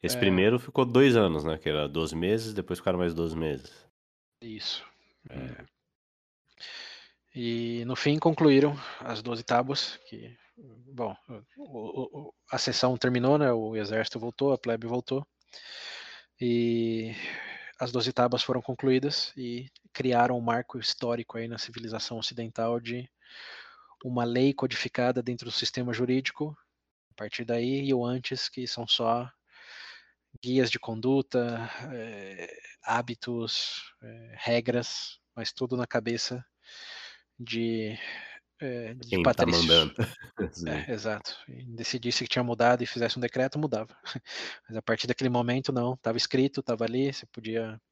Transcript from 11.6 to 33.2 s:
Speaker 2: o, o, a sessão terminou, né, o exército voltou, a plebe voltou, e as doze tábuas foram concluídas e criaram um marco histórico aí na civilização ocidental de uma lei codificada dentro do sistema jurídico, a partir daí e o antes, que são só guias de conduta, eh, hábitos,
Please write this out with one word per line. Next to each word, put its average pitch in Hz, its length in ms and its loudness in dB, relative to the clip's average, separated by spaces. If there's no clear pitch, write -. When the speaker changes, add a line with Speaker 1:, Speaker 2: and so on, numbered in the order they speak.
Speaker 2:
o, 131 640 -10
o, - 60 -20
a 131 60 -4
sessão 127 400 2
terminou, 123 400 4
né, 143 160 4
o 113 240 0
exército 110 420 -2
voltou, 120 340 0
a 123 60 2
plebe 113 280 -2
voltou, 127 400 -2
e 117 720 2
as 123 140 -4
doze 123 200 0
tábuas 123 300 4
foram 127 200 0
concluídas 131 720 2
e 123 340 -8
criaram 123 460 4
um - 40 -2
marco 117 360 0
histórico 117 580 -4
aí 117 100 -6
na 117 120 -8
civilização 113 600 -8
ocidental 117 640 -2
de 120 280 -8
uma 123 200 0
lei 127 300 4
codificada 123 680 0
dentro 120 240 -4
do 113 60 -8
sistema - 400 -2
jurídico, 131 640 0
a - 40 -20
partir 107 300 -8
daí 120 400 0
e 139 80 4
o 123 120 4
antes, 127 440 -2
que 127 180 -8
são 120 200 -6
só 120 440 2
guias 127 280 4
de - 80 -2
conduta, 120 880 0
eh, 101 560 -12
hábitos, 120 1000 -4